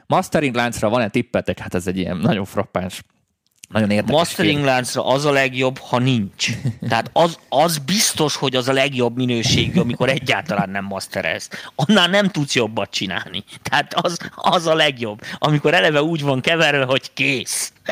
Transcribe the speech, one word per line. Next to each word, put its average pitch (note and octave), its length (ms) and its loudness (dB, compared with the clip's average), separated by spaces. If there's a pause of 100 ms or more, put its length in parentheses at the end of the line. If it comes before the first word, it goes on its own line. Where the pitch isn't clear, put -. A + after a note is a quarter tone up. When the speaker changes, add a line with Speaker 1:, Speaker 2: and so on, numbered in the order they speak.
Speaker 1:
Mastering D3+ 480 0
láncra A#2+ 340 0
van-e A2+ 200 2
tippetek? G2 500 -2
Hát - 160 -10
ez F2+ 120 -2
egy F#2 120 -2
ilyen F2+ 180 -2
nagyon G2 280 0
frappáns, F#2 580 -6 (680)
nagyon G#2+ 220 2
érdekes G#2+ 260 2
Speaker 2:
Mastering D#3+ 380 2
Speaker 1:
kérdés. C#3+ 180 2
Speaker 2:
láncra B2+ 340 0
az C3+ 180 2
a D3+ 60 4
legjobb, C3 480 2
ha - 200 -2
nincs. B2 500 0 (180)
Speaker 1:
<laughs> A#2 220 -4
Speaker 2:
Tehát A2+ 240 0
az, E3 260 2 (100)
az D#3 300 2
biztos, D#3 580 0
hogy C3 200 -2
az B2+ 120 0
a C3+ 40 2
legjobb C3 440 2
minőségű, A#2 640 2
amikor B2 280 0
egyáltalán G2+ 640 -2
nem G2 140 -6
masterelsz. F#2+ 640 -6 (260)
Annál F3 340 4
nem G3+ 200 2
tudsz D3 260 -2
jobbat A2 360 0
csinálni. F#2 540 -6 (180)
Tehát C#3+ 320 -2
az, F3 240 -2 (160)
az E3+ 320 0
a D#3+ 80 2
legjobb, A#2+ 460 0 (180)
amikor D3+ 360 2
eleve D#3+ 280 4
úgy D#3+ 200 -2
van C3+ 180 0
keverve, D3+ 440 2
hogy C3 280 -2
kész. - 600 -4 (200)